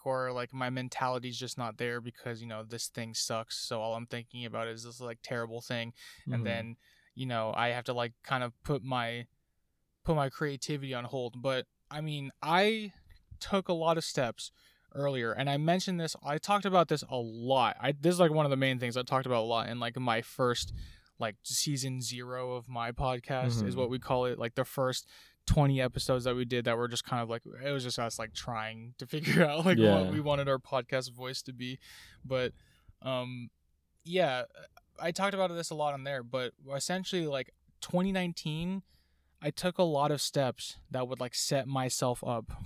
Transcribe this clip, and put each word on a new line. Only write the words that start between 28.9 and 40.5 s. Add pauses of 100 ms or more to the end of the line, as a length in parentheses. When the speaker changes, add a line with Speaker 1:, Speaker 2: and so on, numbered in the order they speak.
Speaker 1:
to
<laughs>
figure
out,
like,
Speaker 2:
Yeah.
Speaker 1:
what
we
wanted
our
podcast
voice
to
be. (460)
But, (500)
um, (540)
yeah, (560)
I
talked
about
this
a
lot
on
there,
but (220)
essentially,
like, (280)
twenty
nineteen, (600)
I
took
a
lot
of
steps (120)